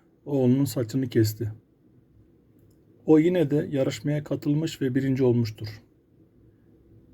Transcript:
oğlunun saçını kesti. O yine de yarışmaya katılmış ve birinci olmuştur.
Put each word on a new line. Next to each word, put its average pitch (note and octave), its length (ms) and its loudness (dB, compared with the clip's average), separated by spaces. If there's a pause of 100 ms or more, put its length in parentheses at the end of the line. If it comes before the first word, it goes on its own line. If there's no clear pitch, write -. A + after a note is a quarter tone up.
(240)
oğlunun C3+ 400 2
saçını C3 440 -4
kesti. A2 440 0 (1500)
O D#3 120 6
yine E3 320 2
de D3+ 200 -2
yarışmaya D3 540 -2
katılmış D3 580 -4
ve B2+ 120 -2
birinci C3+ 300 0
olmuştur. A#2 440 0 (1500)